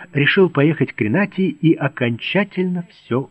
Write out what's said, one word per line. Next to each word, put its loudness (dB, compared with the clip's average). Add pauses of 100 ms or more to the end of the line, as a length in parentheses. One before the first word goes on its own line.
(140)
решил 2
поехать 0
к -14
Ренате -2
и 2
окончательно -4
всё -6